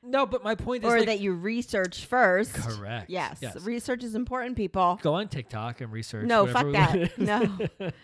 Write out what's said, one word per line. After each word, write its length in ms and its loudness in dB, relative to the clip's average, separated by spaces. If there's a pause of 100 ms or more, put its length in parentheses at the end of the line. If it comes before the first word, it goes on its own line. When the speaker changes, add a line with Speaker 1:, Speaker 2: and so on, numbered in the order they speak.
Speaker 1:
No, 220 2
but 180 -4
my 120 0
point 280 -6
is, 80 2
Speaker 2:
Or 60 6
Speaker 1:
like, 100 6
Speaker 2:
that 120 0
you 140 0
research 720 -2
first. 500 4
Speaker 1:
Correct. 560 -6
Speaker 2:
Yes. 300 -6
Speaker 1:
Yes. 200 -10
Speaker 2:
Research 420 -4
is 120 -8
important, 420 -4
people. 460 2
Speaker 1:
Go 100 2
on 140 -2
TikTok 540 -8
and 100 -10
research 340 -6
Speaker 2:
No, 200 6
Speaker 1:
whatever 280 2
Speaker 2:
fuck 440 4
Speaker 1:
we 100 0
Speaker 2:
that. 220 2
Speaker 1:
want. 280 -4
<laughs> 160 -6 (100)